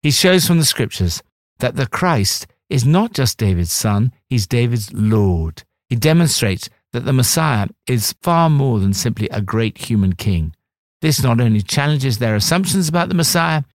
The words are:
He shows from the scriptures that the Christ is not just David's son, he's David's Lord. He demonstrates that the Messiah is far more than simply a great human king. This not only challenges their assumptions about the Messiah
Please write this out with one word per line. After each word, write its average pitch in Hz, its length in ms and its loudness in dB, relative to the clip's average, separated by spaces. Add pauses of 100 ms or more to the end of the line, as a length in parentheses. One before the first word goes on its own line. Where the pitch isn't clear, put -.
He 151 80 0
shows 185 360 4
from 170 120 2
the 156 60 2
scriptures - 580 -2 (360)
that 127 180 -4
the 135 100 -2
Christ 131 600 -2 (220)
is 127 160 0
not 185 280 2
just - 260 -2
David's 90 340 0
son, 110 400 0 (160)
he's 113 180 -2
David's 120 460 -2
Lord. 98 720 0 (240)
He 123 80 -2
demonstrates 143 720 0 (240)
that 120 120 -6
the 131 80 -2
Messiah 131 560 0 (180)
is 117 360 -2
far 170 260 2
more 139 320 2
than 98 140 2
simply 113 340 -4
a 107 120 -4
great 110 380 -2
human 98 360 0
king. 80 400 -2 (460)
This 156 220 0
not 120 180 2
only 110 220 2
challenges 135 560 0
their 113 160 0
assumptions 175 540 0
about 170 200 0
the - 60 -4
Messiah 165 480 0 (120)